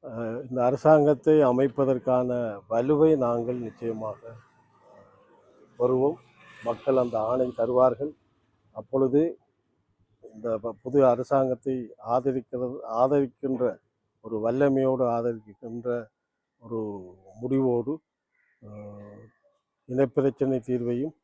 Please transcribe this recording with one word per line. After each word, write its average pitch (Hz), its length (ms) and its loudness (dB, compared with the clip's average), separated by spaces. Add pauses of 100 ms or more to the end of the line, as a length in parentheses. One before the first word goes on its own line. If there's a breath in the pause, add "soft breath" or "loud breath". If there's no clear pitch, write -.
அஹ், 117 460 -10
இந்த 127 160 -2
அரசாங்கத்தை 151 760 6
அமைப்பதற்கான 127 1300 0
வலுவை 147 500 4
நாங்கள் 120 380 -2
நிச்சயமாக 110 640 -8 (1600)
பெறுவோம். 127 380 2 (460)
மக்கள் 117 340 -2
அந்த 117 220 0
ஆணை 123 320 -2
தருவார்கள். 123 640 2 (580)
அப்பொழுது 135 680 0 (960)
இந்த 110 240 -6
ப-, 110 240 -8
புது 131 260 4
அரசாங்கத்தை 127 840 0 (140)
ஆதரிக்கிறது, 127 800 -2
ஆதரிக்கின்ற 127 960 0 (420)
ஒரு 110 300 -4
வல்லமையோடு, 131 560 2
ஆதரிக்கின்ற 117 840 -6 (680)
ஒரு 113 200 -8 (560)
முடிவோடு, 127 680 -2 (600)
அஹ், 104 640 -18 (680)
இனப்பிரச்சனை 135 680 0
தீர்வையும் 123 640 -4